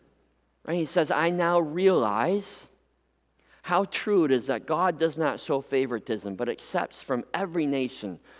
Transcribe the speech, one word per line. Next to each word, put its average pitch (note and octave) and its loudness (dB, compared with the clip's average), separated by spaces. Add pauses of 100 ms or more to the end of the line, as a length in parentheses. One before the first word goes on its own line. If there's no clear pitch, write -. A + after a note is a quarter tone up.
(640)
Right? E3 -2
He E3+ 0
says, D3+ 0
"I E3 2
now F3 2
realize D#3+ 2 (960)
how F#3 2
true G3 2
it C3+ 2
is A#2+ 2
that B2 -2
God E3+ 0
does D#3 0
not C#3+ 0
show C#3 -2
favoritism, A#2 -2
but A#2 -4
accepts - -6
from B2 -4
every E3+ -2
nation B2 -4 (200)